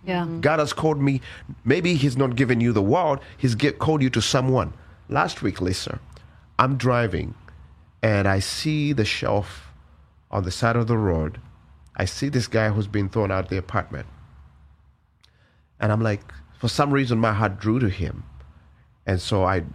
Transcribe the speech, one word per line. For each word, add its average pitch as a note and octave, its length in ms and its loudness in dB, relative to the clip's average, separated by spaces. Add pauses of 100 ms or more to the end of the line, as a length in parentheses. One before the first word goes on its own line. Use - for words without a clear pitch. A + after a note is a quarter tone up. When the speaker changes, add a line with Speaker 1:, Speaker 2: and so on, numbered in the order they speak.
Speaker 1:
Yeah. F3+ 180 -2
Speaker 2:
Mm-hmm. E3 160 -6
Speaker 3:
God D#3 200 2
has D3 120 0
called D#3 300 0
me. C#3 180 2 (460)
Maybe E3+ 300 2
he's C3 200 2
not C3 200 2
given A#2+ 260 2
you A#2+ 100 4
the G#2 100 2
world. C#3 380 2 (180)
He's B2 160 0
get, B2 260 0
called D#3 220 2
you B2+ 100 2
to A#2 100 0
someone. B2+ 520 0 (360)
Last D#3+ 340 -2
week, F#2 180 -4
Lisa, - 380 -4 (580)
I'm C3 200 4
driving, A#2 560 0 (680)
and G2+ 260 2
I G2 120 2
see D3+ 540 -2
the A2 120 2
shelf - 680 -4 (580)
on G2+ 120 0
the F2+ 80 -4
side A#2 260 0
of A#2 100 0
the A#2 100 2
road. E2 420 0 (580)
I F#2+ 80 0
see C#3+ 240 -4
this C3 180 0
guy A2 220 2
who's G#2 180 0
been G2+ 220 -2
thrown G#2 220 0
out F#2+ 180 -2
the F#2+ 80 -2
apartment. - 500 -6 (1700)
And G#2+ 120 2
I'm G#2+ 100 2
like, G#2+ 200 0 (360)
for A#2+ 100 -2
some C#3+ 240 2
reason, B2+ 280 2
my A2+ 140 4
heart G2+ 260 0
drew A2 200 0
to A#2 100 2
him. E2+ 340 -4 (840)
And F#2+ 160 -2
so G2 220 0
I F#2 200 0 (120)